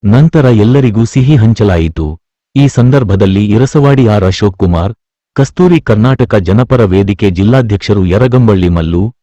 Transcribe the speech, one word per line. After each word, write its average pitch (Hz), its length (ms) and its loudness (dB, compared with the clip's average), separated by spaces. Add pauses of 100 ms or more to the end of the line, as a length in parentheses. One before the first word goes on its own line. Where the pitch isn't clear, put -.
ನಂತರ 139 400 2
ಎಲ್ಲರಿಗೂ 117 600 2
ಸಿಹಿ 131 300 0
ಹಂಚಲಾಯಿತು. 87 840 -2 (340)
ಈ 139 120 2
ಸಂದರ್ಭದಲ್ಲಿ 104 800 0
ಇರಸವಾಡಿ 135 640 0
ಆರ್ 104 160 0
ಅಶೋಕ್ 95 340 -2
ಕುಮಾರ್, 90 360 -2 (400)
ಕಸ್ತೂರಿ 175 480 0
ಕರ್ನಾಟಕ 117 540 0
ಜನಪರ 110 480 0
ವೇದಿಕೆ 98 480 0
ಜಿಲ್ಲಾಧ್ಯಕ್ಷರು 104 720 0
ಯರಗಂಬಳ್ಳಿ 107 640 0
ಮಲ್ಲು 85 540 -2